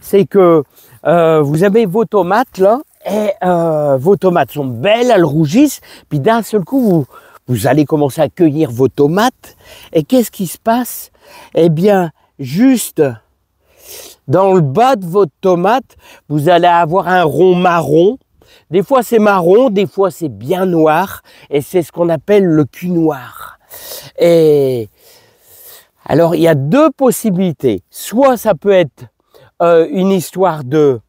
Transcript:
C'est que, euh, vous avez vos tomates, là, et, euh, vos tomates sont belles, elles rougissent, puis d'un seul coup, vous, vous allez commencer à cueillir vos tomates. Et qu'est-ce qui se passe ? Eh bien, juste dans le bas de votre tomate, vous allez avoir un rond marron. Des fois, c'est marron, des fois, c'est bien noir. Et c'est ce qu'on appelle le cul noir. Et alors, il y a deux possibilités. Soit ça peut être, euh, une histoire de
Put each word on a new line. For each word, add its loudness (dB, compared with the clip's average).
C'est 0
que, 2
euh, 2
vous -2
avez 2
vos -2
tomates, -2
là, 2
et, -4
euh, 0
vos 2
tomates 0
sont -8
belles, -2
elles 4
rougissent, 0
puis -4
d'un 0
seul -4
coup, -4
vous, 0
vous -2
allez 2
commencer -2
à 0
cueillir 0
vos 0
tomates. -2
Et 0
qu'est-ce 0
qui -8
se -12
passe ? -6
Eh 2
bien, 0
juste 0
dans 2
le 4
bas 2
de -10
votre -2
tomate, -2
vous -2
allez 4
avoir 0
un 0
rond 2
marron. 0
Des 0
fois, 0
c'est 0
marron, 2
des -2
fois, -2
c'est -10
bien -6
noir. 0
Et -2
c'est -4
ce -12
qu'on -4
appelle 0
le 2
cul -12
noir. -6
Et 2
alors, 0
il -2
y 4
a 4
deux 2
possibilités. -2
Soit -2
ça -2
peut -2
être, 0
euh, 2
une -2
histoire -2
de 0